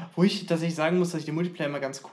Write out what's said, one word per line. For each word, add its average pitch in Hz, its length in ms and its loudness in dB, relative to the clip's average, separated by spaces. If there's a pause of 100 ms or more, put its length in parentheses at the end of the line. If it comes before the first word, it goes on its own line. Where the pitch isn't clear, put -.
(160)
Wo 170 80 4
ich - 220 2
tatsächlich 165 300 0
sagen 165 240 4
muss, 175 120 2
dass 165 80 -2
ich 147 60 -6
den 151 100 -4
Multiplayer 170 320 -2
immer 143 140 -4
ganz 135 200 -6 (120)